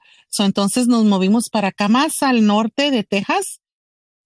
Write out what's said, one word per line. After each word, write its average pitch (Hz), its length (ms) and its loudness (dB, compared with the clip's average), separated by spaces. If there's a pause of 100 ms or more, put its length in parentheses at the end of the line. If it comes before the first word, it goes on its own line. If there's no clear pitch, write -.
(280)
so, - 160 -2
entonces 202 440 0
nos 233 160 2
movimos 202 440 2
para 202 200 -2
acá, 202 200 -4
más 277 340 0
al 247 220 2
norte 220 460 0
de 226 140 -2
Texas, 285 560 -4 (640)